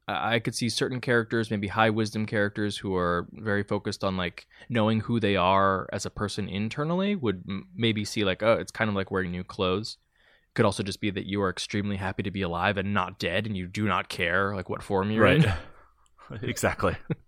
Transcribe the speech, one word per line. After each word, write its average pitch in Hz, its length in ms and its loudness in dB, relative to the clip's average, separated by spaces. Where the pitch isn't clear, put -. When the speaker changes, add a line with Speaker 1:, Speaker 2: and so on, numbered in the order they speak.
Speaker 1:
I, 104 280 0
I 120 40 2
could 113 140 -2
see 117 160 0
certain 127 320 -2
characters, 117 480 2
maybe 101 180 0
high 110 220 4
wisdom 107 380 0
characters 104 500 0
who 95 180 -4
are 87 360 0
very 101 320 -2
focused 104 400 -4
on, 95 140 0
like, 87 280 -6
knowing 110 300 2
who 117 200 0
they 101 160 4
are 95 560 4
as - 140 -4
a 98 60 -6
person 101 380 -4
internally 156 680 -2
would 101 320 -2
m-, 95 280 -8
maybe 110 300 2
see, - 180 -2
like, 95 200 2
oh, 113 100 6
it's 90 180 0
kind 113 180 0
of 101 60 -2
like 95 140 -2
wearing 92 220 -2
new 90 120 -6
clothes. 98 540 -2
Could 113 120 4
also 101 180 0
just 95 180 -6
be 107 100 0
that 98 140 -6
you 98 160 -2
are 92 80 2
extremely 101 460 -4
happy 95 260 -4
to 98 100 -6
be 95 120 -4
alive 90 340 0
and 98 160 -2
not 92 240 -2
dead, 98 300 -2
and 104 100 -6
you 90 80 -6
do 104 220 -2
not 95 220 0
care, 95 460 0
like, 92 140 -6
what - 140 -6
form 98 280 0
you're 110 120 4
Speaker 2:
Right. 101 220 8
Speaker 1:
in. 95 120 4
Speaker 2:
<laughs> - 60 -10
Exactly. 101 540 0